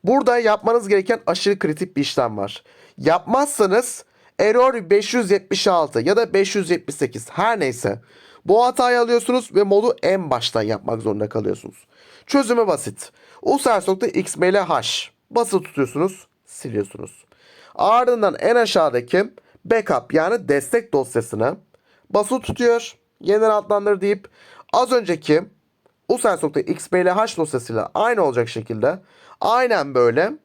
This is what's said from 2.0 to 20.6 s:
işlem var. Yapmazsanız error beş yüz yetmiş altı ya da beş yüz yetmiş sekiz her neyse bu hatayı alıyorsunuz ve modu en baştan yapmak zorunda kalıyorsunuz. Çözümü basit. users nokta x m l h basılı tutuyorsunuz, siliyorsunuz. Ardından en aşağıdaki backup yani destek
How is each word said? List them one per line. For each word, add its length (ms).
işlem 360
var. 260
Yapmazsanız 1080
error 500
beş 240
yüz 180
yetmiş 360
altı 340
ya 160
da 160
beş 220
yüz 140
yetmiş 260
sekiz 340
her 300
neyse 420
bu 200
hatayı 340
alıyorsunuz 560
ve 80
modu 400
en 260
baştan 320
yapmak 400
zorunda 280
kalıyorsunuz. 580
Çözümü 400
basit. 440
users 460
nokta 200
x 300
m 160
l 40
h 520
basılı 320
tutuyorsunuz, 640
siliyorsunuz. 800
Ardından 640
en 160
aşağıdaki 680
backup 480
yani 340
destek 460